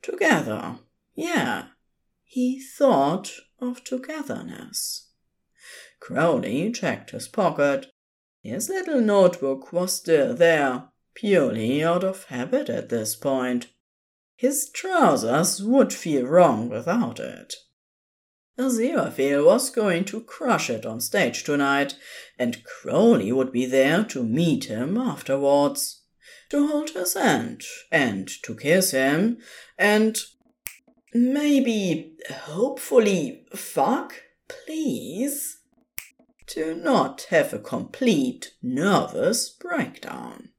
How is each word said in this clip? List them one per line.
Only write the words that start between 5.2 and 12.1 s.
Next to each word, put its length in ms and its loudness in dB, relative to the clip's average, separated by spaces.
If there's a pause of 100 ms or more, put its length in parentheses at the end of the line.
Crowley 720 -2
checked 400 -6
his 160 -12
pocket. 600 0 (560)
His 260 -6
little 320 -2
notebook 720 2
was 200 -2
still 420 2
there, 540 2 (260)
purely 680 2
out 200 2
of 220 -4